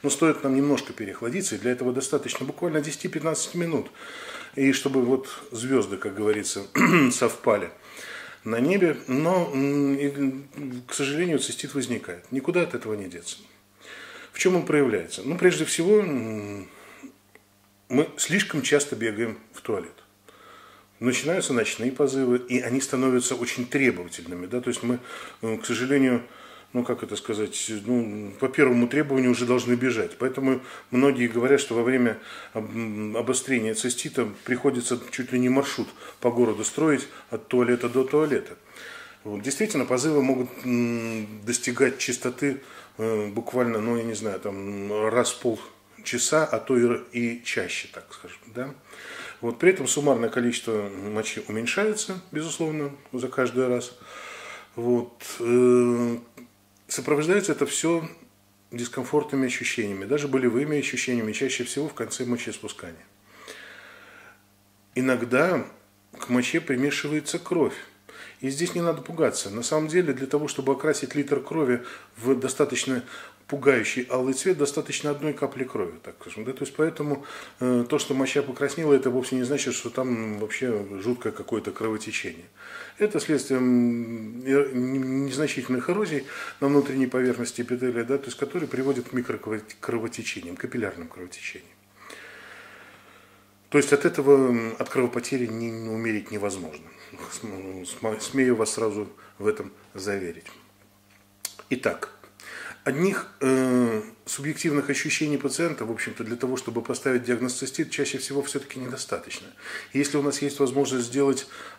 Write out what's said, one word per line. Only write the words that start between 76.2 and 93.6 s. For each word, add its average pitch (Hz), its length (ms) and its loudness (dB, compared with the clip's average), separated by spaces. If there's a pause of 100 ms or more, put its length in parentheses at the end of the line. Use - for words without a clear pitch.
скажем. 107 240 -10
Да? 123 80 -4
То 131 120 -6
есть, - 120 -10
поэтому, 147 480 0 (360)
э, 123 280 4
то, 151 100 2
что - 160 0
моча 135 280 2
покраснела, 139 500 0
это 135 180 6
вовсе 127 260 0
не 127 60 2
значит, 131 320 0
что - 160 -6
там 113 480 -2
вообще 107 480 -2 (140)
жуткое 113 320 -2
какое-то 104 400 -4
кровотечение. 104 720 -4 (540)
Это 208 220 2
следствие, 135 380 2
м, 120 840 2
э, 135 280 4
незначительных 131 1160 0
эрозий 175 380 0 (340)
на 139 80 2
внутренней 139 380 4
поверхности 123 560 0
эпителия, 120 420 0
да, 135 140 0
то 139 80 -6
есть, 120 100 -10
которые 147 320 -4
приводят 131 400 0
к - 60 -10
микрокровотечениям, 110 1400 -4
капиллярным 92 520 -6
кровотечениям. - 640 -14 (2000)